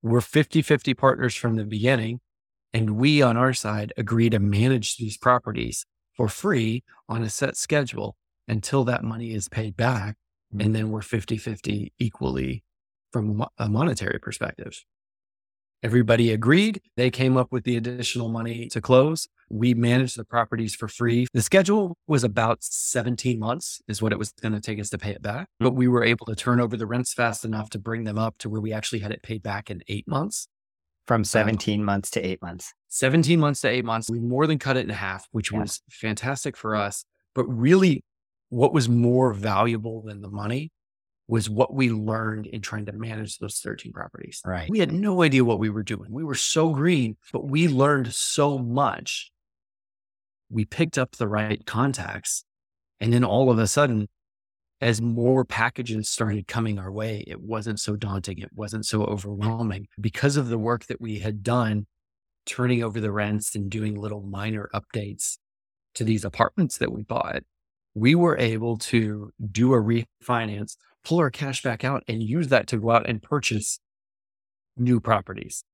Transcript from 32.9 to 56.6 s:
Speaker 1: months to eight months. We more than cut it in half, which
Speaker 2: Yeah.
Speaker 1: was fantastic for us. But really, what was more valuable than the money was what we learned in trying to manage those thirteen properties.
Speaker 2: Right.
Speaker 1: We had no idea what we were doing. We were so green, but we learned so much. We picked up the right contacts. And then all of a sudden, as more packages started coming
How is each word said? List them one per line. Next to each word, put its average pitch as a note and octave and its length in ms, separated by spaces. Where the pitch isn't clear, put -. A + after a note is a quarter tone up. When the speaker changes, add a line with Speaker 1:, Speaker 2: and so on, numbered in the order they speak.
Speaker 1:
months D3 220
to - 80
eight B2 160
months. A2+ 260
We A#2 80
more B2+ 280
than D3+ 120
cut C3 200
it A#2+ 100
in - 0
half, G2+ 420
which G#2+ 220
Speaker 2:
Yeah. G#2+ 80
Speaker 1:
was - 300
fantastic B2 680
for G#2+ 180
us. G2+ 300
But C3 100
really, D3 580
what B2 240
was C3 160
more A#2+ 460
valuable A2 680
than G#2 200
the G2 80
money A2 420
was A2 220
what G#2+ 240
we C3+ 160
learned A2 560
in A#2 140
trying G#2 260
to G#2 60
manage A2 460
those - 200
thirteen - 340
properties. - 520
Speaker 2:
Right. F2 260
Speaker 1:
We A3 80
had F#3 140
no F#3 300
idea C3 220
what A#2 140
we G#2+ 100
were G#2+ 140
doing. G#2 300
We C3+ 100
were C#3+ 140
so D#3+ 340
green, C#3+ 460
but C3+ 160
we D#3 180
learned C3+ 480
so C#3+ 440
much. A#2+ 760
We A2 160
picked E3 320
up B2+ 200
the A#2 100
right G#2+ 400
contacts. - 800
And A2+ 120
then A#2+ 120
all A#2+ 260
of A2+ 80
a A2+ 80
sudden, A#2 400
as A#2 220
more A#2+ 420
packages A#2 640
started G#2 380
coming A2 320